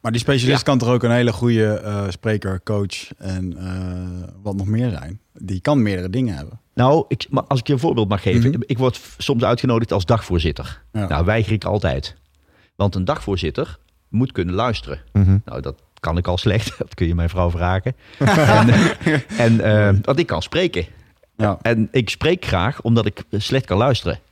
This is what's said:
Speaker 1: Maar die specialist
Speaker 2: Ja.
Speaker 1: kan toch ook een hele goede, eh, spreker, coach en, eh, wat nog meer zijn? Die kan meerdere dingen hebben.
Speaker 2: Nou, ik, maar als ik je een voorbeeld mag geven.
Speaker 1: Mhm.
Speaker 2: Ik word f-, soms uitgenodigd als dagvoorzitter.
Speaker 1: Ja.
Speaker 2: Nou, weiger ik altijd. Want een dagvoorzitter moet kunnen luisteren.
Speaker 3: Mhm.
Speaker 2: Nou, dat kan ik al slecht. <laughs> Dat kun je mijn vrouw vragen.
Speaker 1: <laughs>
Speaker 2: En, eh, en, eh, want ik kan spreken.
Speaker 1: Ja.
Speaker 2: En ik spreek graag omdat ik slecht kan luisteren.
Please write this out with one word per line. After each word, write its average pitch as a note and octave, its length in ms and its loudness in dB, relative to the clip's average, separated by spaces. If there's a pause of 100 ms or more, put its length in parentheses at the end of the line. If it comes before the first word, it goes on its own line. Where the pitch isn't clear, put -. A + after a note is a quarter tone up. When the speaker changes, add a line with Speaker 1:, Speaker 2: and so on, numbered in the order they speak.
Speaker 1:
Maar A#2 80 -2
die A#2 100 0
specialist C3+ 360 2
Speaker 2:
Ja. - 60 -2
Speaker 1:
kan C#3+ 140 2
toch A#2 120 2
ook B2 140 2
een A#2 80 2
hele A#2+ 220 2
goede, A2 400 2
eh, G#2 360 -6
spreker, G2 540 -4
coach G2+ 540 -6
en, F#2 400 -6
eh, F2+ 720 -8 (120)
wat G2+ 140 -6
nog G2 120 -4
meer A2+ 220 0
zijn? F2 300 -8 (140)
Die F#2+ 280 -8
kan C#3+ 200 2
meerdere F#2+ 280 -2
dingen A2 260 -2
hebben. D2 240 -14 (140)
Speaker 2:
Nou, C#3 340 4
ik, - 220 -4
maar C3+ 180 -2
als C3+ 120 0
ik - 80 -6
je D3 60 0
een C3+ 60 0
voorbeeld A#2 300 2
mag G2 120 0
geven. A#2+ 280 4
Speaker 1:
Mhm. D3+ 160 -2
Speaker 2:
Ik A#2 120 -2
word B2+ 200 0
f-, - 200 -20
soms B2 260 0
uitgenodigd A#2 480 2
als F#2+ 140 0
dagvoorzitter. F2 760 -2 (100)
Speaker 1:
Ja. G#2 160 -4
Speaker 2:
Nou, F2 180 0
weiger G#2+ 280 2
ik G#2 100 -2
altijd. F2+ 520 -2 (600)
Want G2 200 0
een F#2 100 -2
dagvoorzitter F#2 720 -4 (320)
moet B2 220 0
kunnen F2+ 240 -4
luisteren. G#2+ 440 -4 (140)
Speaker 3:
Mhm. G2 320 4
Speaker 2:
Nou, - 160 -10
dat C#2 140 -10 (240)
kan E2 180 -2
ik F2 100 -2
al F2+ 100 0
slecht. G#2 380 0
<laughs> - 20 -20
Dat - 160 -8
kun F2 140 -2
je E2+ 80 0
mijn E2+ 140 0
vrouw F2 220 0
vragen. F2+ 440 -2 (240)
Speaker 1:
<laughs> D3 400 4
Speaker 2:
En, A2+ 100 6
eh, D#3+ 680 2
en, A2+ 220 4
eh, G#2 280 4 (120)
want C3+ 180 0
ik E3+ 80 0
kan E2 140 -2
spreken. D3+ 440 -2 (520)
Speaker 1:
Ja. G#2 240 2
Speaker 2:
En A2+ 300 2
ik A#2 180 0
spreek F3 360 -2
graag G2 360 0
omdat A#2 240 2
ik - 260 -4
slecht A#2 340 -2
kan F2+ 120 0
luisteren. A2 420 0 (120)